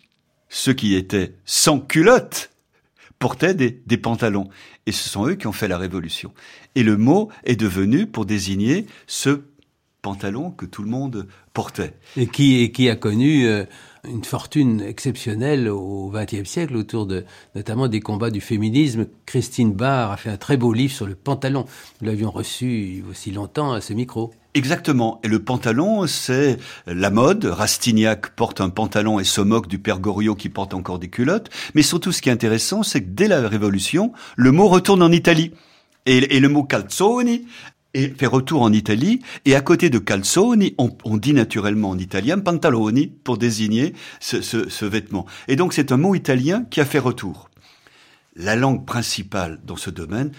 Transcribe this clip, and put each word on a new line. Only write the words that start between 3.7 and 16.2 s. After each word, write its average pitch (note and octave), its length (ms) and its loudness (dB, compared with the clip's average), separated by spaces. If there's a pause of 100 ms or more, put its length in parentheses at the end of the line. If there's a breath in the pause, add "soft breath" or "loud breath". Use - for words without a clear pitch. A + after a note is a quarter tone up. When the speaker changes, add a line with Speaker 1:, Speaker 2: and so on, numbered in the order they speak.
Speaker 1:
des A#2+ 140 0
pantalons. G#2 500 -2 (380 loud breath)
Et - 60 -4
ce - 160 -6
sont G2+ 180 -4
eux F3 80 -2
qui G3 140 -8
ont G#2 40 -6
fait G#2 160 -4
la F2+ 80 -2
Révolution. F2+ 560 -8 (440 loud breath)
Et B2 80 4
le G#2+ 120 4
mot B2+ 340 4 (120 loud breath)
est B2 140 0
devenu G#2 500 0
pour A2 200 -6
désigner G2+ 600 -2 (220 loud breath)
ce C#3+ 320 -2 (640)
pantalon G2+ 480 -6
que - 160 -14
tout G2 160 -12
le G#2 80 -6
monde B2 360 -6 (280 soft breath)
portait. - 400 -6 (240 soft breath)
Speaker 2:
Et B2 80 2
qui, C#3 340 4
et A#2 120 2
qui B2+ 180 2
a A2 40 2
connu, B2 520 2
euh, G#2 180 0 (400 loud breath)
une A#2 180 -10
fortune A#2+ 600 0
exceptionnelle A#2 880 -4
au G2 400 -6
vingtième G2+ 340 -6